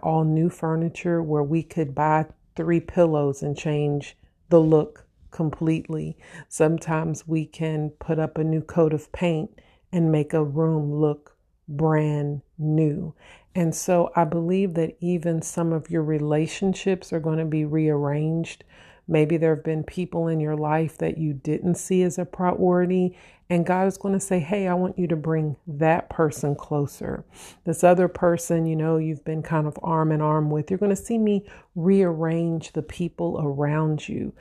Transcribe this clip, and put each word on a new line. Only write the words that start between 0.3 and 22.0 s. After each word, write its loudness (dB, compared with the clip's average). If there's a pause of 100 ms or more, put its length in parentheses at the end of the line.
furniture -2
where 0
we 0
could -4
buy 2 (300)
three 2
pillows 2
and -4
change -2 (320)
the 8
look 4 (260)
completely. -4 (320)
Sometimes 0
we -2
can -4
put -4
up -4
a 0
new 0
coat 2
of -6
paint -2 (360)
and 2
make 0
a 2
room 0
look -2 (300)
brand 0 (160)
new. 0 (400)
And 0
so 0
I 4
believe 0
that -2
even -2
some -2
of -4
your 0
relationships -2
are -2
gonna -2
be -2
rearranged. 0 (420)
Maybe 2
there 4
have -10
been -2
people -4
in 0
your -2
life 0
that -2
you -2
didn't -2
see 0